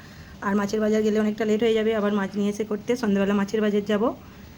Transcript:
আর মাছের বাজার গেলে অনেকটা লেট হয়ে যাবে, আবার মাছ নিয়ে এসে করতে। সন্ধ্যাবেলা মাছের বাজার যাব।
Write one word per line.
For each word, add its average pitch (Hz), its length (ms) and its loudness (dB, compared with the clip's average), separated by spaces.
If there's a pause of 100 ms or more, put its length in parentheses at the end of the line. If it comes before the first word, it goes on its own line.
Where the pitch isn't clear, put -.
(420)
আর 202 120 -2
মাছের 208 260 0
বাজার 214 220 2
গেলে 214 180 2
অনেকটা 214 240 0
লেট 214 180 2
হয়ে 226 120 4
যাবে, 220 200 2
আবার 202 180 0
মাছ 196 220 0
নিয়ে 202 160 0
এসে 208 140 -4
করতে। 214 320 -2
সন্ধ্যাবেলা 202 380 2
মাছের 202 260 0
বাজার 208 240 2
যাব। 208 180 0 (560)